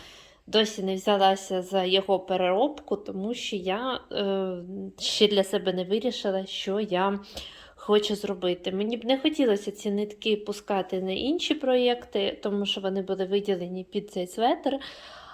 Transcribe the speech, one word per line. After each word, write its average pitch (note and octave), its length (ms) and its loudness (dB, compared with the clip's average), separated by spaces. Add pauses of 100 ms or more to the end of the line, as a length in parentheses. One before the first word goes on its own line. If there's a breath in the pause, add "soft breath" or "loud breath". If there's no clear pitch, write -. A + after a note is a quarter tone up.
(500 loud breath)
досі G#3+ 320 0
не F#3+ 120 0
взялася F#3+ 680 2
за F#3 220 0
його F#3+ 340 4
переробку, F#3 800 0
тому G3+ 380 -6
що A#3+ 220 -6
я, G3+ 440 -2 (120)
е, G3 440 0 (420)
ще - 300 4
для G3 160 4
себе F#3+ 280 0
не F#3 120 0
вирішила, G#3 640 -2
що G3 340 -4
я G3 400 0 (560 loud breath)
хочу G#3 380 2
зробити. F#3 580 -2
Мені G#3+ 240 -2
б A3+ 80 -8
не C4 140 4
хотілося C4 520 2
ці G3+ 200 -4
нитки G#3 460 0
пускати G3+ 680 -2
на F#3+ 100 -2
інші D4 420 0
проєкти, B3 880 0
тому G3+ 240 -2
що G3+ 140 -2
вони F#3+ 220 -2
були F#3+ 220 -2
виділені F#3 600 -2
під G#3 260 -6
цей F3+ 160 -4
светр. C4+ 520 0 (560 loud breath)